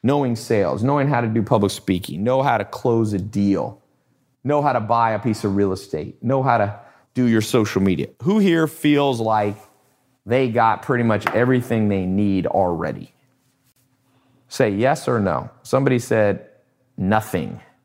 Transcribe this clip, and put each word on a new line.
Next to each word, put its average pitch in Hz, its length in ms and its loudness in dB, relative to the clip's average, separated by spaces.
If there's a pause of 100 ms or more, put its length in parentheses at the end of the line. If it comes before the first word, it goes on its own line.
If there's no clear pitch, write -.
knowing 131 340 0
sales, 101 480 0
knowing 139 240 2
how 127 140 0
to 117 40 -2
do 110 160 0
public 101 300 2
speaking, 90 500 -4
know 127 200 0
how 131 160 2
to 101 80 -4
close 113 480 0
a 98 40 -2
deal, 101 600 -2 (640)
know 143 160 0
how 143 140 0
to 120 60 0
buy 113 320 0
a 107 60 -2
piece 107 240 -2
of 98 140 0
real 98 160 2
estate, - 500 -8
know 131 200 0
how 127 160 2
to 104 200 -2 (360)
do 127 100 2
your 113 160 4
social 107 400 0
media. 92 280 0 (160)
Who 202 160 2
here 165 260 4
feels 143 540 0
like 107 360 0 (680)
they 123 240 0
got 113 320 2
pretty 123 220 0
much 107 240 0
everything 123 600 0
they 98 160 -2
need 98 420 0
already? 82 680 -2 (1300)
Say 120 220 0
yes 123 380 0
or 123 100 0
no. 85 300 -2 (140)
Somebody 131 360 0
said 107 480 0 (520)
nothing. 95 600 -2 (260)